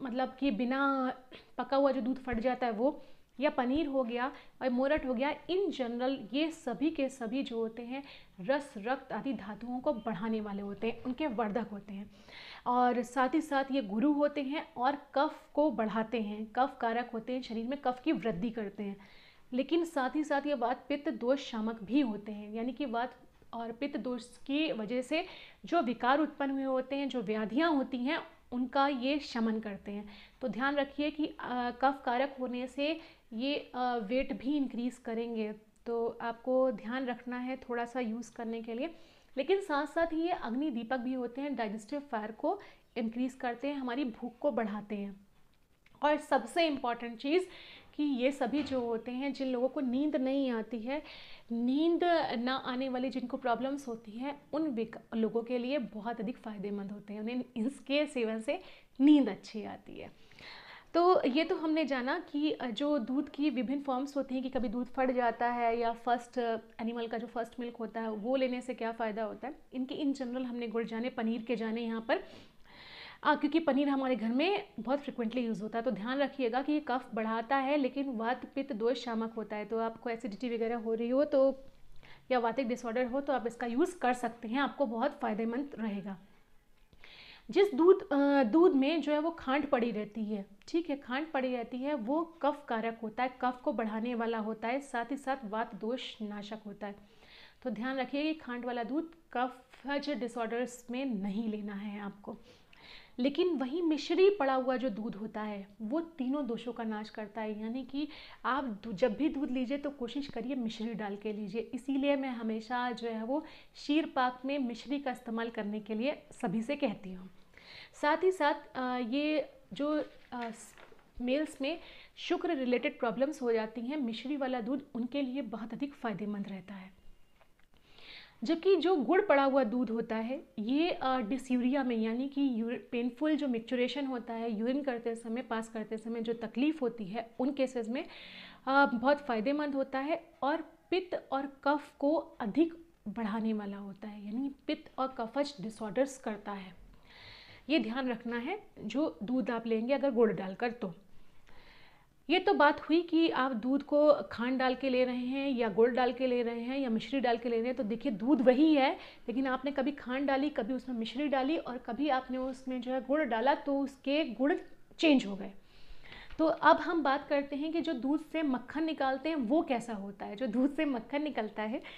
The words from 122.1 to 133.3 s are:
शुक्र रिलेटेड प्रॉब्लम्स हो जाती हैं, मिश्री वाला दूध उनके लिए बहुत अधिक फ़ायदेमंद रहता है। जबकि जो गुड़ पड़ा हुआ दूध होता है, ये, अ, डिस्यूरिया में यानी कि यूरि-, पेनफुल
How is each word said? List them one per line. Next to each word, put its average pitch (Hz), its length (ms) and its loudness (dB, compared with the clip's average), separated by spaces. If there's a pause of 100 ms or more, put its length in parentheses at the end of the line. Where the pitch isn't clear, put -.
शुक्र 349 380 0
रिलेटेड 247 440 0
प्रॉब्लम्स 262 420 0
हो 240 120 2
जाती 226 280 0
हैं, 277 160 -4
मिश्री 254 400 -2
वाला 254 240 0
दूध 262 240 -2 (100)
उनके 247 260 -2
लिए 262 200 -2
बहुत 226 320 -8
अधिक 285 200 -6
फ़ायदेमंद 208 540 -4
रहता 196 260 -10
है। 190 180 -14 (1500)
जबकि 330 320 6
जो 339 200 6
गुड़ 294 260 4
पड़ा 277 220 8
हुआ 269 200 6
दूध 247 260 0
होता 226 260 -2
है, 233 280 -4 (160)
ये, 277 300 2
अ, 262 300 0
डिस्यूरिया 254 640 2
में 247 120 2
यानी 226 340 0
कि 277 120 -2 (140)
यूरि-, 226 260 -2 (100)
पेनफुल 254 440 2